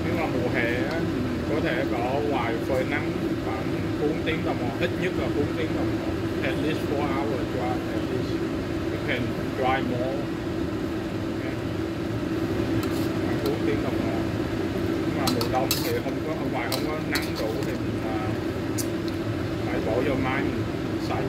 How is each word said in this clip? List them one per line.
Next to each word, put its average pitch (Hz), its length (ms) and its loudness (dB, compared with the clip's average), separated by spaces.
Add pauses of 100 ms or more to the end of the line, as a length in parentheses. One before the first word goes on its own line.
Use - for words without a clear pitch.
Nếu 165 120 2
mà - 100 2
mùa - 280 2
hè 120 200 2
á, 165 260 0
mình 156 380 0 (120)
có 151 100 2
thể 135 320 2
bỏ 135 280 2 (100)
ngoài 113 240 0 (140)
phơi 131 220 2
nắng 147 220 0 (320)
khoảng - 200 -2 (360)
bốn 151 120 4 (120)
tiếng 160 220 0
đồng - 140 0
hồ, - 80 0 (120)
ít 180 100 2 (120)
nhất 180 160 2
là - 80 0 (100)
bốn 151 100 2 (120)
tiếng 160 180 0
đồng - 100 2
hồ. - 260 0 (300)
At - 120 0 (100)
least - 140 2
four - 280 0 (100)
hours - 360 0
dry, - 160 0
at - 420 0
least. - 200 0 (640)
You - 60 -2 (100)
can 123 140 0 (360)
dry 131 320 2
more. - 260 0 (1160)
Ok. - 120 -2 (1800)
Khoảng - 200 2
bốn 85 100 2 (120)
tiếng - 160 2
đồng - 240 0
hồ. - 120 2 (680)
Nhưng - 300 2
mà - 60 2 (100)
mùa - 180 2
đông - 160 2 (160)
thì 165 60 0 (140)
không - 120 -2 (100)
có, 156 60 -2
ở 147 200 -2
ngoài 127 180 -2
không - 160 0
có - 80 -2 (160)
nắng 143 160 0 (140)
đủ - 80 0 (180)
thì 110 60 -2
mình, 110 340 -2
à, 110 120 -2 (1500)
phải 131 200 0
bỏ 110 60 2 (140)
vô 131 80 2 (100)
máy 135 180 0
mình - 220 0 (440)
sấy. - 200 0